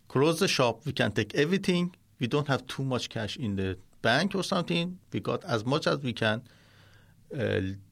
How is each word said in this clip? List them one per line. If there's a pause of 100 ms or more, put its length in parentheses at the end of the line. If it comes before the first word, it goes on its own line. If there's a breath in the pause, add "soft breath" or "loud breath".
close
the
shop.
We
can
take
everything. (260)
We
don't
have
too
much
cash
in
the (240)
bank
or
something. (140)
We
got
as
much
as
we
can. (960 soft breath)
Uh, (300)